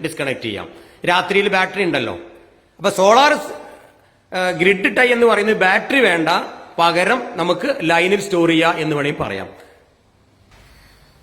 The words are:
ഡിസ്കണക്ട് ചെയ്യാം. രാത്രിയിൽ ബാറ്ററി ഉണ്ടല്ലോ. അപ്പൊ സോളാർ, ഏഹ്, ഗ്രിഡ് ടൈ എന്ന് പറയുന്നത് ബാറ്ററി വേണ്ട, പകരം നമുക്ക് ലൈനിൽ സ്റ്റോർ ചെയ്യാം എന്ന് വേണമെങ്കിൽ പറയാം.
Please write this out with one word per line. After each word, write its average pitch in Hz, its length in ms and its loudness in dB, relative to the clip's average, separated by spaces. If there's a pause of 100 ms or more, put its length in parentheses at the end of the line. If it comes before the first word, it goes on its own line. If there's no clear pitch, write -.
ഡിസ്കണക്ട് 139 380 -8
ചെയ്യാം. 98 280 -10 (400)
രാത്രിയിൽ 190 400 2
ബാറ്ററി 185 340 -2
ഉണ്ടല്ലോ. 123 340 -4 (600)
അപ്പൊ 190 120 -4
സോളാർ, 240 440 4
ഏഹ്, - 1200 -8
ഗ്രിഡ് 190 400 0
ടൈ 254 100 4
എന്ന് 240 200 2
പറയുന്നത് 208 300 2
ബാറ്ററി 202 420 2
വേണ്ട, 170 300 2 (500)
പകരം 180 440 2 (120)
നമുക്ക് 175 460 -2
ലൈനിൽ 170 400 2
സ്റ്റോർ 170 280 0
ചെയ്യാം 165 300 2
എന്ന് 156 160 -2
വേണമെങ്കിൽ 143 280 -4
പറയാം. 95 260 -8 (1700)